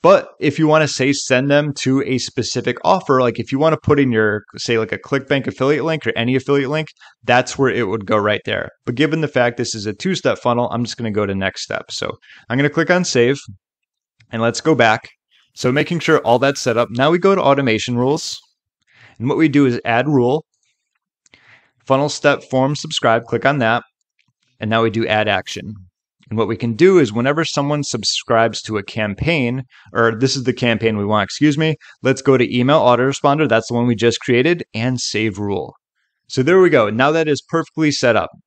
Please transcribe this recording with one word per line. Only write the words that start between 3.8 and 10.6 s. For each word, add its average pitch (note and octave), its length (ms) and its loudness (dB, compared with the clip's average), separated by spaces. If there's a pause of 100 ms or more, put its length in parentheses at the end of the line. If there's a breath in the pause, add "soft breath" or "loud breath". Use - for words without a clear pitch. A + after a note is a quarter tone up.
put C#3+ 160 2
in C3+ 140 2
your, G#2+ 300 0 (140)
say, A#2 220 -2
like, A2+ 140 -2
a G2+ 60 -6
ClickBank C#3 480 -4
affiliate C3+ 380 0
link D#3+ 220 -4
or A2+ 80 -2
any B2 220 0
affiliate C#3 340 0
link, D#3 180 -4 (360 soft breath)
that's B2 340 2
where C3+ 120 2
it G2+ 180 -2
would G2+ 160 -6
go G#2+ 140 0
right G#2 260 0
there. - 240 -6 (160)
But A#2+ 120 -6
given D#3 260 0
the C#3+ 60 -2
fact A#2+ 280 0
this A#2 180 -6
is G#2 120 -8
a G#2 80 -4
two-step C#3 440 -2
funnel, A#2+ 320 -2